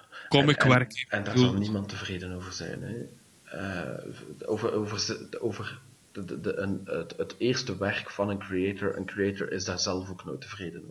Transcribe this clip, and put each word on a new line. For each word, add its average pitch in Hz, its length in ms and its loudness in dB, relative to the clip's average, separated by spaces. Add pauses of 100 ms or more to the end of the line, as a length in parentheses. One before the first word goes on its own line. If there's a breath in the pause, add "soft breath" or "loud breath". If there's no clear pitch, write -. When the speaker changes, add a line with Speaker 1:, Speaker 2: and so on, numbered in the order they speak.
(300 loud breath)
Speaker 1:
comicwerk, 131 640 8
Speaker 2:
en, - 40 -12
en, 127 60 -8
Speaker 1:
ik 135 80 -10
Speaker 2:
en 104 140 0
daar 101 100 -2
Speaker 1:
bedoel. 123 160 8
Speaker 2:
zal 98 100 2
niemand 101 300 0
tevreden 95 420 -6
over 92 220 -8
zijn, - 280 -6
hè. 104 220 -6 (400)
Eh, 85 720 -6 (320)
over, 107 280 0
over 104 260 0
ze, - 400 -4
over 107 400 -4 (320)
de, 101 140 -8
de, - 160 -8
de, 98 160 -2
een, 95 280 -2
het, - 320 -4
het - 200 -4
eerste 120 400 0
werk 98 320 -2
van 101 200 0
een 101 100 -2
creator. 98 580 0
Een 95 80 -4
creator 98 460 0
is 95 140 -2
daar 90 140 -2
zelf 95 300 -2
ook 90 160 -12
nooit 69 160 -6
tevreden 85 500 -10